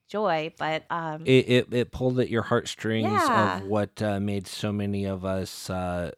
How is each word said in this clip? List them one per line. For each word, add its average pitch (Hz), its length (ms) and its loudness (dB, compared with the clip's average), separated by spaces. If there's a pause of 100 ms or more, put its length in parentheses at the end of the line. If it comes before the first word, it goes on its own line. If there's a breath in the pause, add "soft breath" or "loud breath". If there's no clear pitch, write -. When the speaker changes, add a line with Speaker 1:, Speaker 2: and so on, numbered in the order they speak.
Speaker 1:
joy. 165 520 0
But, 156 320 -4
um, 160 340 -4
Speaker 2:
It, 131 240 6
it, 123 240 2
it 120 180 0
pulled 127 280 0
at 107 100 0
your 110 140 0
heartstrings 110 680 0
Speaker 1:
Yeah. 226 460 2
Speaker 2:
of 196 80 -8
what, 104 340 0
uh, 104 200 0
made 101 260 -2
so - 260 -4
many 101 340 -2
of 95 200 -4
us, 95 460 -4
uh, 90 460 -4